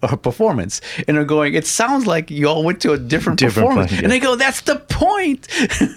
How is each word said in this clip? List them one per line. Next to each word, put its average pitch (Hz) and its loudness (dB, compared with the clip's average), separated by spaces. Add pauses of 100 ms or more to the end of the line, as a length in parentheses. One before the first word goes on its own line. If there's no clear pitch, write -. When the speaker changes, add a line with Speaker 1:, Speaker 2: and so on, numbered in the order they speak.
Speaker 1:
or 123 0
performance, 127 -2 (280)
and 151 2
are 147 0
going, 151 0
"It 156 -2
sounds 254 0
like 165 -2
you 147 0
all 156 0
went 175 0
to 156 2
a 143 0
different - -2
Speaker 2:
Different 110 4
Speaker 1:
performance." 98 2
Speaker 2:
play, 92 -2
yeah. - -2
Speaker 1:
And - 4
they 254 2
go, 254 0
"That's 262 0
the 294 0
point," 359 0 (500)